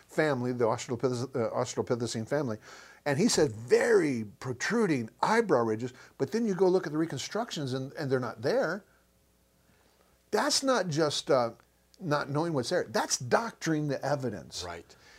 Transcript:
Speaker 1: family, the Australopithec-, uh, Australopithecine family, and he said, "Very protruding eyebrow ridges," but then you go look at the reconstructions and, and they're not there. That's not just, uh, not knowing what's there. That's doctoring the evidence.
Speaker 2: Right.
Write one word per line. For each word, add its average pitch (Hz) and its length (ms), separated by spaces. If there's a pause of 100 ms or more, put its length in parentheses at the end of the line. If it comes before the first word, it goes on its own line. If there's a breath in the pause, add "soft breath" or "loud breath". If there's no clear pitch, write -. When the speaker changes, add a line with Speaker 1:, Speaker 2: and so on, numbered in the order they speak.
Speaker 1:
family, 127 460
the 120 120
Australopithec-, 123 720
uh, 113 140
Australopithecine 117 760
family, 139 300 (480 loud breath)
and 139 140
he 214 100
said, 160 240
"Very 123 720 (160)
protruding 139 680 (100)
eyebrow 185 420
ridges," 113 300 (240 loud breath)
but 139 140
then 233 160
you 196 80
go 185 140
look 180 180
at 151 60
the 151 60
reconstructions 160 760
and, 135 200
and 147 160
they're 131 100
not 127 200
there. 185 440 (1500 soft breath)
That's 262 320
not 240 260
just, 151 420
uh, 123 200 (500)
not 147 280
knowing 156 240
what's 127 160
there. 170 220
That's 262 280
doctoring 156 680
the - 160
evidence. 131 640
Speaker 2:
Right. 85 180 (340 loud breath)